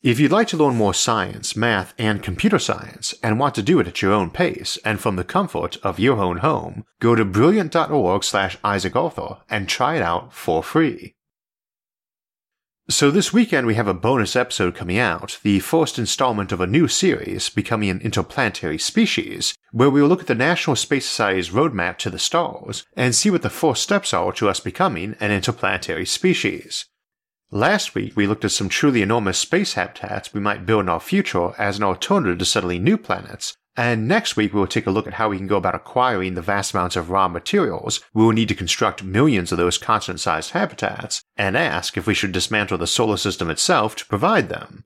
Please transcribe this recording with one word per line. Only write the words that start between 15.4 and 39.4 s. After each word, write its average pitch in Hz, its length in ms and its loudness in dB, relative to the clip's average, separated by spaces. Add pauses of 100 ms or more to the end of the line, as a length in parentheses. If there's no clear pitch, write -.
the 101 160 4
first - 380 0
installment 110 540 0
of 90 80 -2
a 90 80 0
new 139 220 2
series, - 580 0
Becoming 107 420 -2
an 92 120 -2
Interplanetary 95 760 -2
Species, - 760 0 (160)
where 127 180 4
we'll 143 180 6
look 180 140 4
at - 60 -10
the 123 80 2
National 147 400 0
Space 135 300 -2
Society's 95 460 0
roadmap 98 480 0
to - 100 -4
the 85 100 -8
stars - 680 -4 (120)
and 127 180 2
see - 140 2
what 180 140 2
the 107 60 -2
first - 340 0
steps - 300 0
are 90 200 0
to 104 160 2
us 98 100 -2
becoming 101 640 -2
an 104 100 0
interplanetary 95 760 -2
species. - 840 -2 (600)
Last 156 460 0
week 104 220 -4
we 104 100 2
looked 107 160 -2
at 101 80 0
some 101 160 -2
truly 127 340 2
enormous 101 360 0
space - 360 -2
habitats 101 600 -6
we 104 80 -4
might 101 240 -4
build 107 160 4
in 92 80 -2
our 85 100 0
future - 580 0
as 101 200 -2
an 104 80 -2
alternative 98 540 0
to 90 60 0
settling 90 380 0
new 190 140 4
planets, 101 580 -8 (220)
and 117 300 0
next 214 280 0
week, 104 180 0
we 104 60 2
will 95 80 2
take - 180 -2
a 101 60 0
look 107 160 0
at 101 60 -12
how 110 160 -2
we 101 80 -2
can 98 100 -8
go 101 80 2
about 92 200 0
acquiring 104 580 0
the 87 80 -6
vast 101 320 -2
amounts 90 240 -2
of 85 120 -4
raw 92 200 2
materials 95 720 -2 (120)
we 110 100 4
will 113 100 6
need 110 160 2
to 104 60 -2
construct 95 480 -2
millions 98 480 2